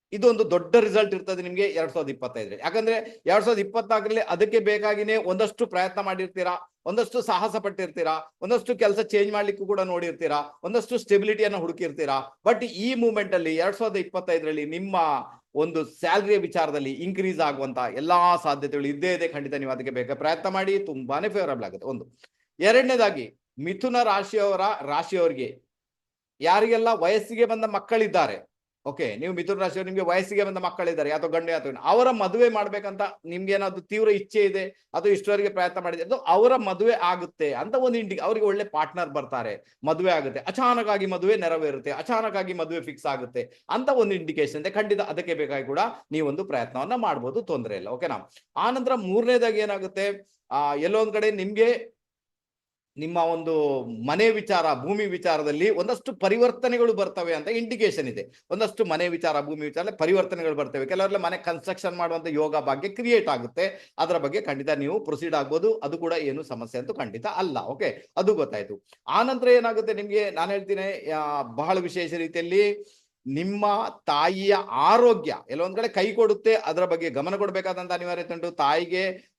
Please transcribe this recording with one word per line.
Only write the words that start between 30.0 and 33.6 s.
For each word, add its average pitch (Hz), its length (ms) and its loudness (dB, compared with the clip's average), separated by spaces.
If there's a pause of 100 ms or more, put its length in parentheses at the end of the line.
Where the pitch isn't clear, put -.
ವಯಸ್ಸಿಗೆ 190 340 2
ಬಂದ 190 140 -4
ಮಕ್ಕಳಿದ್ದಾರೆ, 165 540 -2
ಅಥವಾ 160 180 -2
ಗಂಡು 165 220 0
ಅಥವಾ 156 140 -2
ಹೆಣ್ಣು, 135 160 -8
ಅವರ 233 300 6
ಮದುವೆ 226 380 4
ಮಾಡ್ಬೇಕಂತ 202 520 -4 (240)
ನಿಮ್ಗೆ 185 280 -2
ಏನಾದ್ರು 190 280 -2